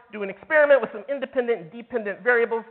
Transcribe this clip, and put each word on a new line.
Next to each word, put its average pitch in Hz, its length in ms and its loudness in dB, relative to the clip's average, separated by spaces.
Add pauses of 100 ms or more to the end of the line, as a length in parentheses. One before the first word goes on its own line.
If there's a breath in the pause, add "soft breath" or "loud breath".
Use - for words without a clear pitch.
(100)
do 208 120 -10
an 196 80 -8
experiment 285 500 4
with 220 100 -6
some 208 200 -14
independent 254 500 -4
and 165 100 -18
dependent 220 520 -8
variables 233 480 0